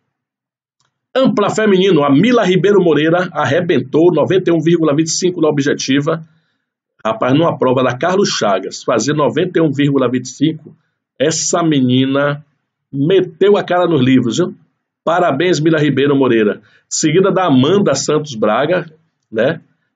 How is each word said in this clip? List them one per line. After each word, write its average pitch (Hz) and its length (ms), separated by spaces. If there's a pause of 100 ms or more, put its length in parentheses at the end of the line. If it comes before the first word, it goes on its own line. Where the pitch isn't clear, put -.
(1160)
ampla 208 340
feminino, 190 540
a 143 80
Mila 214 340
Ribeiro 185 380
Moreira 165 500
arrebentou, 151 800
noventa 165 380
e - 20
um 165 60
vírgula 160 380
vinte 160 100
e - 100
cinco 175 240
na 156 80
objetiva. 143 760 (840)
Rapaz, 123 280
numa 156 240
prova 127 240
da 123 120
Carlos 185 360
Chagas, 95 520
fazer 127 300
noventa 147 460
e 165 40
um 156 80
vírgula 135 400
vinte 123 140
e - 60
cinco, - 440 (460)
essa 160 420
menina 139 800 (480)
meteu 180 680
a 170 40
cara 175 240
nos 165 140
livros, 127 380
viu? 175 160 (500)
Parabéns, 165 560
Mila 160 180
Ribeiro 143 380
Moreira. 113 460 (260)
Seguida 185 420
da 180 140
Amanda 156 500
Santos 151 400
Braga, 131 560 (400)
né? 123 300 (360)